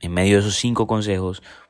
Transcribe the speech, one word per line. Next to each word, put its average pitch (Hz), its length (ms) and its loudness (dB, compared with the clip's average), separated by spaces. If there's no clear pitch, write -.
en 85 120 -8
medio 95 220 4
de 101 60 6
esos 101 160 -2
cinco 117 320 -2
consejos 98 540 -4